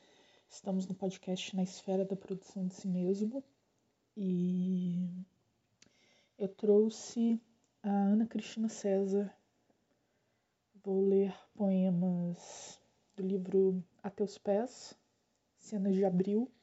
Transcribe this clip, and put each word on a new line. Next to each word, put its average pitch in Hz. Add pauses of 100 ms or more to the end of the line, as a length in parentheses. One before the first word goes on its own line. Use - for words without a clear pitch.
(500)
Estamos 190
no 185
podcast 190
Na 185
Esfera 190
da 190
Produção 190
de 185
Si -
Mesmo. 196 (760)
E 180 (1300)
eu 202
trouxe 220 (440)
a 208
Ana 202
Cristina 220
César. 196 (1500)
Vou 196
ler 196 (220)
poemas 180 (340)
do 202
livro 190 (180)
A 202
Teus -
Pés, - (640)
Cenas 196
de 190
Abril 202 (120)